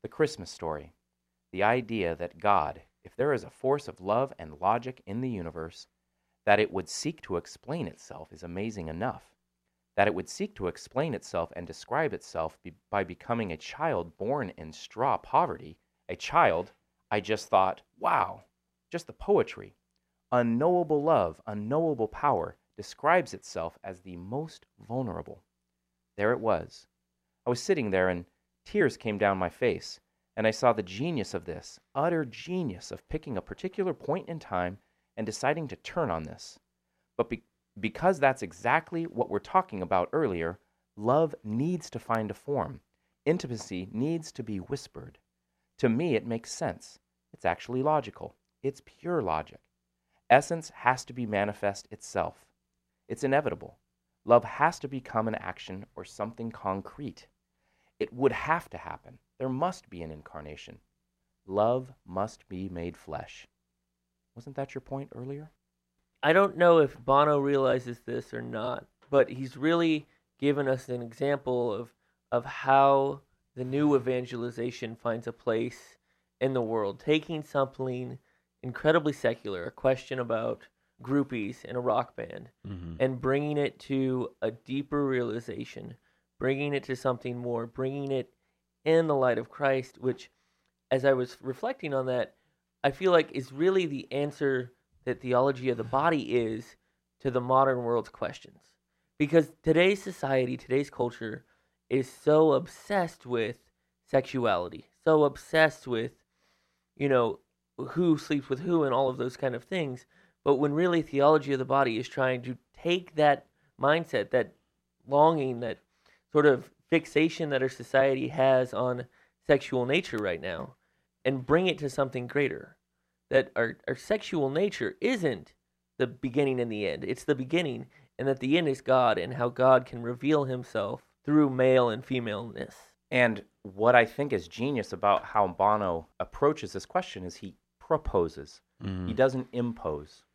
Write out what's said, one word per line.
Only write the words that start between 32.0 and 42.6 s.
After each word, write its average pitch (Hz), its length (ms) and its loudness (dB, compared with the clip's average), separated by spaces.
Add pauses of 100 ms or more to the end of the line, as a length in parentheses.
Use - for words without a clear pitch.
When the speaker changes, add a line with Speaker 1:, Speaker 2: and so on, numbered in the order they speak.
Speaker 1:
genius 135 680 -8
of - 200 -16
picking 151 260 -8
a 92 60 -2
particular 185 520 -6
point - 360 -6
in 165 100 -8
time 90 380 -4 (400)
and 110 80 -6
deciding 143 420 -2
to 107 80 -12
turn 156 340 -4
on 82 140 -4
this. - 340 -16 (600)
But 117 120 -2
be-, - 140 -8 (340)
because 135 400 -2
that's 135 260 2
exactly 147 600 -2
what 117 260 -4
we're 101 100 -2
talking 110 420 -2
about 90 320 2
earlier, 95 440 0 (380)
love 139 480 2
needs 147 460 -4
to 120 100 -10
find 110 320 -4
a - 20 -8
form. 131 460 -6 (460)